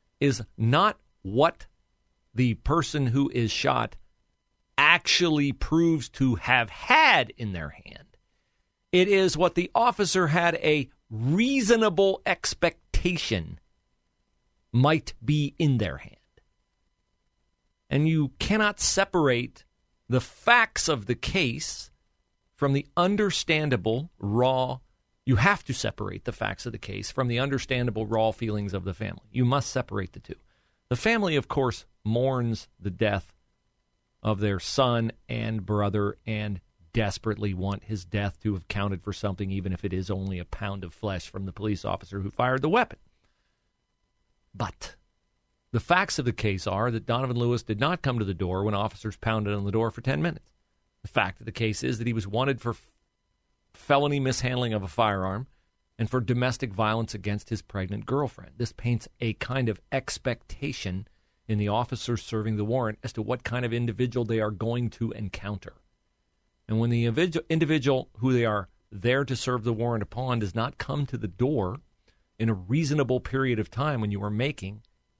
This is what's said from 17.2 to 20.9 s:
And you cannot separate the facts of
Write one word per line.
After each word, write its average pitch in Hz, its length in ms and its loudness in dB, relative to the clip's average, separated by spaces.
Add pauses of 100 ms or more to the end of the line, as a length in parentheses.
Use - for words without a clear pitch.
And 147 180 4
you 156 300 2
cannot 208 400 0
separate 139 840 2 (440)
the 123 120 2
facts - 680 2
of 117 180 0